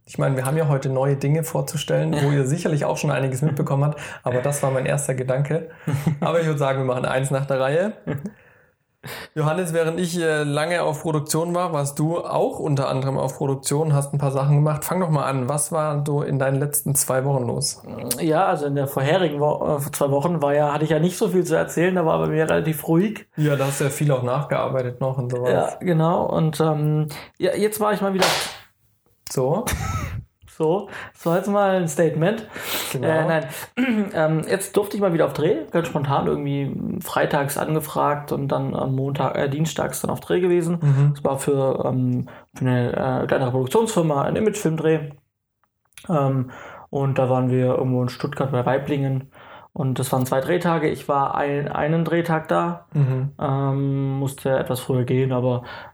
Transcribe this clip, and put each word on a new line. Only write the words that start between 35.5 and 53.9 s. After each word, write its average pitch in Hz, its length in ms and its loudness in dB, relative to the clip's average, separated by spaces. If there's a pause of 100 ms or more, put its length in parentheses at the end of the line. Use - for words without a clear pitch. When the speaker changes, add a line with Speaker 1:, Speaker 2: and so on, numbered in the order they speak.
Speaker 2:
ganz 165 160 0
spontan 147 400 0
irgendwie 143 720 -2
freitags 143 580 -2
angefragt 147 720 -2
und 139 160 -2
dann 135 260 -2
am 135 220 -2
Montag, 135 420 -2
äh, 147 120 0
dienstags 151 520 -2
dann - 120 -2
auf - 80 -6
Dreh 170 200 0
gewesen. 175 400 2
Speaker 1:
Mhm. 143 320 4
Speaker 2:
Das - 120 -6
war 135 160 0
für, 135 440 2
ähm, 127 440 0 (260)
für 131 120 -2
eine, 123 260 2
äh, 131 340 0
kleinere 135 240 2
Produktionsfirma, 151 720 2
ein - 140 0
Imagefilmdreh. 160 760 0 (960)
Ähm, 139 440 0 (360)
und 139 300 -2
da 131 100 2
waren 127 220 2
wir 127 240 2
irgendwo 127 300 0
in 123 40 -2
Stuttgart 143 440 -4
bei 123 120 0
Weiblingen. 135 680 -2 (440)
Und 131 220 -2
das 131 140 -2
waren 127 120 2
zwei 135 160 0
Drehtage. 165 480 0
Ich - 200 -4
war 139 260 0
ein-, 143 320 -2
einen 160 380 0
Drehtag 165 420 0
da, 170 480 -2
Speaker 1:
Mhm. 135 460 2
Speaker 2:
ähm, 139 800 0